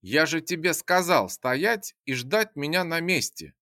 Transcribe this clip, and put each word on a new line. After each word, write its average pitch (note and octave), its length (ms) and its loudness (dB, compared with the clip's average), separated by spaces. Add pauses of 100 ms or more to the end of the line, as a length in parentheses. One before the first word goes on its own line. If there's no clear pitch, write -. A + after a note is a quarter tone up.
«Я C#3+ 240 2
же D#3+ 140 -2
тебе E3 340 -2
сказал F3 540 2
стоять E3+ 760 -2
и C3+ 100 -2
ждать C3+ 420 0
меня D#3 280 0
на E3 160 -2
месте!» E3 600 -2